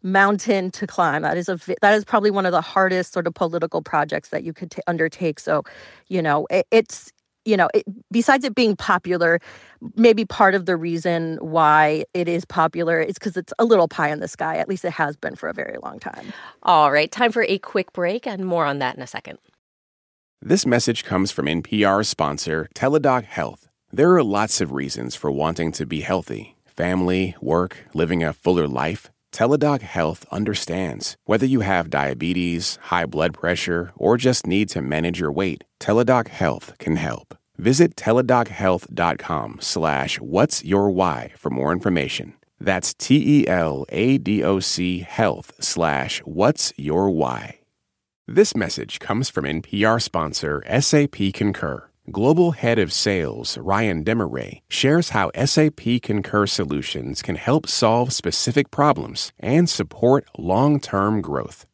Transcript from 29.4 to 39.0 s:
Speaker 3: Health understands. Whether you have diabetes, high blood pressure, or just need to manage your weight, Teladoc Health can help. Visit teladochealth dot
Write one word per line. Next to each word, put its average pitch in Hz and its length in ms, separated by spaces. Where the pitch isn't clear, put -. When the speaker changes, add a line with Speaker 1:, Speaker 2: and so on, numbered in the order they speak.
Speaker 3:
Health 82 480
understands. 92 960
Whether 110 200
you 131 160
have 92 300
diabetes, 82 920
high 87 220
blood 78 300
pressure, 87 640
or 107 200
just 127 300
need 101 240
to 90 100
manage 80 380
your 78 140
weight, 87 320
Teladoc 117 480
Health - 500
can 80 160
help. 76 400
Visit 135 400
teladochealth 113 960
dot 85 240